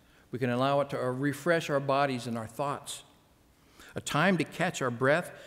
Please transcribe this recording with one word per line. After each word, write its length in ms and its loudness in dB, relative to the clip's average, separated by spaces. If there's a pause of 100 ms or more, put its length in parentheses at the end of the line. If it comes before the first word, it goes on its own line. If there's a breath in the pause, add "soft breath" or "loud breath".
(320 soft breath)
We 80 -6
can 100 2
allow 300 2
it 100 -2
to, 80 -4
uh, 120 0
refresh 600 0
our 100 2
bodies 460 0
and 100 -4
our 120 -6
thoughts. 560 -6 (920 loud breath)
A 60 -4
time 380 2
to 60 2
catch 380 -2
our 80 0
breath, 400 2 (160 loud breath)